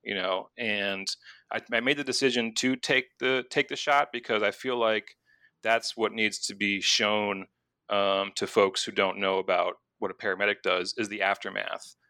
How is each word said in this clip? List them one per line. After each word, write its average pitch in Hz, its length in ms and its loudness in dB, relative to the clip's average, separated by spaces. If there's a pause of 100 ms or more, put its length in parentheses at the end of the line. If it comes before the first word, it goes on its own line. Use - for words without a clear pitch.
you 107 100 -4
know, 92 420 -2
and 101 500 -2 (440)
I, 110 80 -4 (140)
I 117 80 2
made 135 180 2
the 143 140 -4
decision 120 500 2
to 131 140 2
take 127 300 0 (120)
the, 131 320 0
take 143 180 0
the 139 80 -8
shot 143 360 2
because 117 300 -2
I 101 100 2
feel 127 260 -4
like 110 280 2 (560)
that's 113 340 0
what 107 160 0
needs 107 340 0
to 101 80 -6
be 101 260 -2
shown, 104 640 2 (420)
um, 98 480 0
to 98 100 -2
folks 98 380 2
who 104 80 -8
don't 98 260 0
know 95 200 2
about 92 360 2 (240)
what 98 120 -4
a 95 40 -10
paramedic 101 480 -2
does, 90 340 0
is 110 120 -2
the 101 140 -4
aftermath, 98 720 -4 (140)